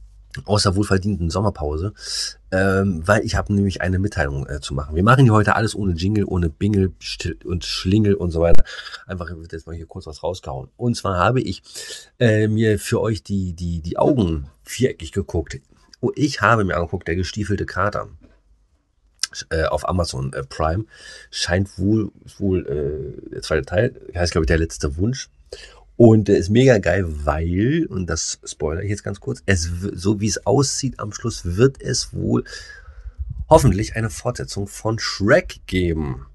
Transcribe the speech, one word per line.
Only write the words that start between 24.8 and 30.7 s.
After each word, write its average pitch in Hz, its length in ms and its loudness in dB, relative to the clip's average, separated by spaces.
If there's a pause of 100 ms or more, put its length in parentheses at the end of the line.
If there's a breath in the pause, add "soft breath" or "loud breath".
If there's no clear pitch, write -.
Wunsch. 120 320 -4 (640 loud breath)
Und, 110 320 8
äh, 98 80 6
ist 90 140 0
mega 123 260 6
geil, 90 300 2 (180)
weil, 87 640 0
und 90 200 -4
das - 360 -4
spoilere 82 400 -4
ich 98 60 -4
jetzt 104 140 -6
ganz 104 160 -8
kurz, 123 260 -8
es 85 360 2
w-, 98 120 -4
so 98 260 0
wie 107 80 0
es - 160 -4
aussieht 131 560 0